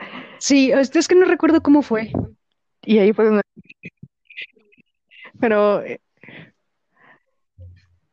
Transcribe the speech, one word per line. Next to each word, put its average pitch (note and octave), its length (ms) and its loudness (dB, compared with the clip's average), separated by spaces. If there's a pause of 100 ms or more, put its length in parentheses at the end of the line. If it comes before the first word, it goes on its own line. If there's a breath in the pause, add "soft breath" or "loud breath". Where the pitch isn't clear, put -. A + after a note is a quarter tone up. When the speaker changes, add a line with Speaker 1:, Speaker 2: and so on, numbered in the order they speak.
(400 loud breath)
Speaker 1:
Sí, C4+ 320 0
es, C4+ 240 0
es D#4+ 120 0
que F4+ 80 2
no F#4 100 6
recuerdo D#4+ 360 0
cómo C#4+ 200 4
fue. A3 300 -6 (720)
Speaker 2:
Y G#3+ 160 2
ahí G3+ 140 2
fue G#3+ 120 0
donde, G#3+ 160 0 (2000 loud breath)
pero, G#3 440 0
eh, - 180 -14 (2000 loud breath)